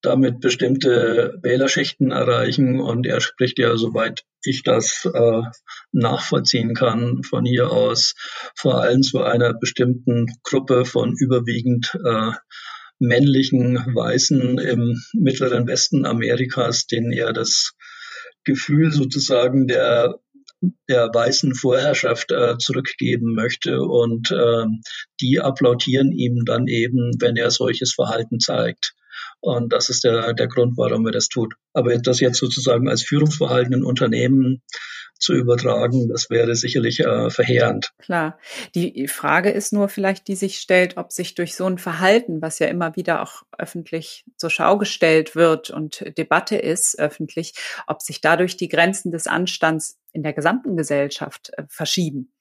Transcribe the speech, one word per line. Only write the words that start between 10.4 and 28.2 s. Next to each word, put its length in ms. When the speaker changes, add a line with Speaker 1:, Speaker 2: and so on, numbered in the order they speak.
Speaker 1:
Gruppe 440
von 300
überwiegend, 880
äh, 280
männlichen, 800
Weißen 800
im 420
mittleren 540
Westen 400
Amerikas, 800
denen 240
er 200
das 420
Gefühl 480
sozusagen 760
der, 480
der 240
weißen 400
Vorherrschaft, 800
äh, 260
zurückgeben 800
möchte. 480
Und, 480
ähm, 500
die 180
applaudieren 720
ihm 340
dann 200
eben, 540
wenn 180
er 140
solches 420
Verhalten 460